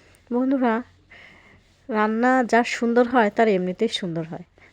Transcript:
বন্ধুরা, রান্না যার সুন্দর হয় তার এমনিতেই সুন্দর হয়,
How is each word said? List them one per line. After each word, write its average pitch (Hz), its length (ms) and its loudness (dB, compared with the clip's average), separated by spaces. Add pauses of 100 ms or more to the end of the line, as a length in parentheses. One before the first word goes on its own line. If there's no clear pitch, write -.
(340)
বন্ধুরা, 247 500 0 (1040)
রান্না 226 540 0
যার 233 200 2
সুন্দর 233 440 0
হয় 240 220 2
তার 220 180 2
এমনিতেই 185 400 0
সুন্দর 165 360 -6
হয়, 165 200 -12 (300)